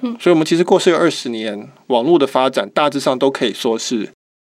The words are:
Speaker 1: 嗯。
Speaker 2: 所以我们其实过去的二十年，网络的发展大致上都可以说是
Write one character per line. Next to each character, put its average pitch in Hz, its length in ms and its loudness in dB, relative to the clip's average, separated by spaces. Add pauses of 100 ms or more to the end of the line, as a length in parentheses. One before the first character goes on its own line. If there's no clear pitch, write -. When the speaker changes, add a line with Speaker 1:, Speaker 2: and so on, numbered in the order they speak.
Speaker 1:
嗯。 240 160 -6
Speaker 2:
所 - 100 0
以 175 60 6
我 - 20 4
们 160 80 2
其 165 120 0
实 175 80 2
过 180 160 4
去 185 100 2
的 160 80 4
二 165 100 2
十 135 200 -6
年， 110 400 -8 (180)
网 120 160 0
络 165 160 4
的 139 80 2
发 131 240 0
展 - 200 -2
大 147 200 0
致 143 80 -4
上 135 180 0
都 135 140 0
可 131 160 -4
以 98 80 -4
说 113 240 -4
是 113 320 -6 (320)